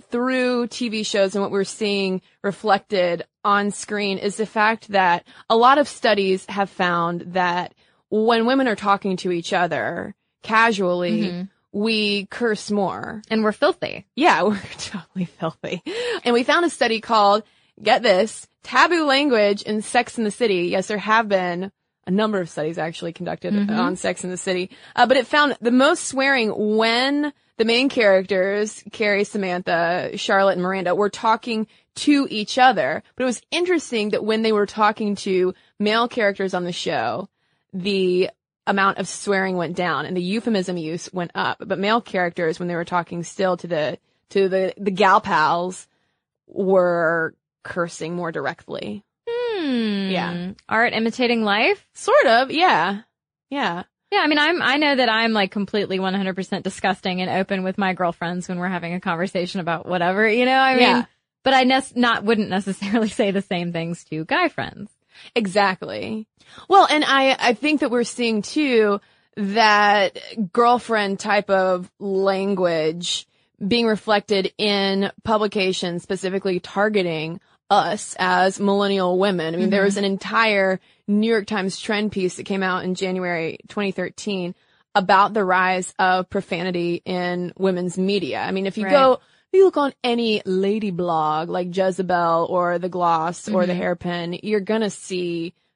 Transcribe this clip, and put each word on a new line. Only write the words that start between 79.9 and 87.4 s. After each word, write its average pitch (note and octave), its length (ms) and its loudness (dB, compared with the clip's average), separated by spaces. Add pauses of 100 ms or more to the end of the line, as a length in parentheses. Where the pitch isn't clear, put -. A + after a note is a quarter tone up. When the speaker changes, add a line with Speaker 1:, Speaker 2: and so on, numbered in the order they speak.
Speaker 1:
an G3+ 80 -2
entire G3 720 0 (280)
New G#3 220 2
York G#3+ 180 0
Times G3 320 -4
trend G#3 320 -2
piece F3+ 240 -2
that - 80 -14
came F#3+ 200 -4
out F#3 200 -2
in F#3 120 -2
January F3+ 600 -4 (100)
twenty G3+ 240 -4
thirteen F#3 640 -6 (400)
about G3 400 6
the A3 100 2
rise F#3 540 2
of F#3 320 2
profanity F3 760 -4
in F3+ 520 -4